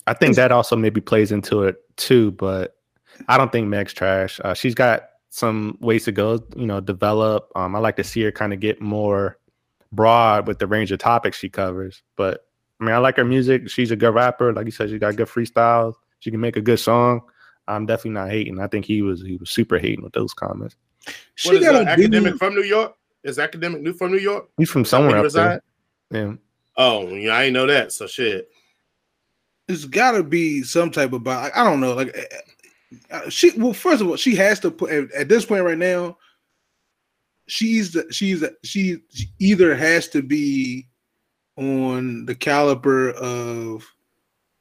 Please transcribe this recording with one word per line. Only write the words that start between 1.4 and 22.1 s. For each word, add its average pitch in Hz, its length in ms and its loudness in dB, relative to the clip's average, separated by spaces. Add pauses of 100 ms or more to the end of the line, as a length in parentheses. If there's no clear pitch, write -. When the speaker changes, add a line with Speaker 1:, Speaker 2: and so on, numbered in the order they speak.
Speaker 1:
it 95 140 0 (180)
too, 117 360 4
but 95 440 -6 (540)
I 127 80 6
don't 135 140 2
think 113 160 0
Meg's 101 260 -2
trash. 95 500 -2
Uh, 95 100 -2
she's 120 220 -2
got 123 280 2 (260)
some 110 520 -4
ways 113 240 0
to 117 60 -2
go, 110 320 -2 (120)
you 123 100 -8
know, 101 160 -4
develop. 107 760 -2
Um, 92 200 -4
I 107 40 -2
like 110 160 0
to 98 80 -4
see - 200 -4
her 107 80 0
kinda 101 260 -6
get 107 240 -4
more 104 560 -2 (560)
broad 110 540 4
with 104 120 -6
the 101 80 -2
range 104 240 -2
of 95 80 -2
topics 117 380 0
she 95 120 -10
covers. 95 540 -8 (140)
But 95 280 -4 (340)
I 110 60 -6
mean, 113 80 0
I 117 40 2
like 127 200 2
her 131 60 2
music. 127 460 0
She's 120 220 -2
a 117 40 0
good 110 180 2
rapper. 123 400 2
Like 107 120 -6
you 113 60 -8
said, 107 180 -6
she 107 100 -8
got 104 160 -2
good 110 120 -2
freestyles. 117 680 2 (260)
She - 120 -8
can 110 100 -6
make 117 160 -2
a 107 40 -2
good 110 180 2
song. 120 420 2 (460)
I'm 107 180 -6
definitely 110 260 -4
not 98 180 -8
hating. 101 300 -4
I 101 80 -6
think 101 180 -4
he 107 160 0
was, 92 200 -2
he 95 160 -10
was 92 140 -14
super 117 260 0
hating - 260 -4
with - 100 -18
those - 200 -6
comments. - 420 -10 (300)
Speaker 3:
What - 100 -14 (200)
Speaker 2:
She 370 200 4
Speaker 3:
is, 381 80 4
Speaker 2:
got 302 120 6
Speaker 3:
uh, 247 40 6
Speaker 2:
a 214 40 4
Speaker 3:
Academic 190 500 4